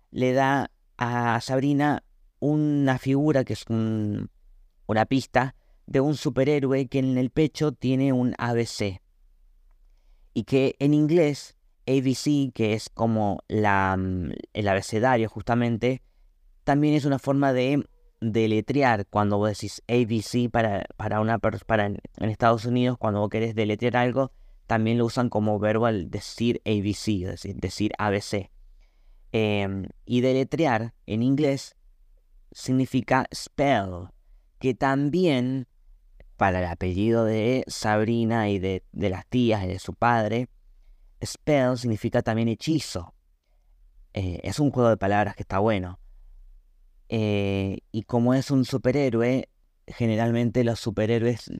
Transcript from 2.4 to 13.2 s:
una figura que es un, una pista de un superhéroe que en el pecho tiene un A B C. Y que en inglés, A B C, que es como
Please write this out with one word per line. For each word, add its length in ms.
una 580
figura 460
que 80
es 160
un, 600
una 200
pista 480
de 140
un 160
superhéroe 720
que 120
en 180
el 120
pecho 420
tiene 400
un 260
A 140
B 140
C. 360
Y 100
que 340
en 160
inglés, 640
A 60
B 120
C, 400
que 200
es 160
como 580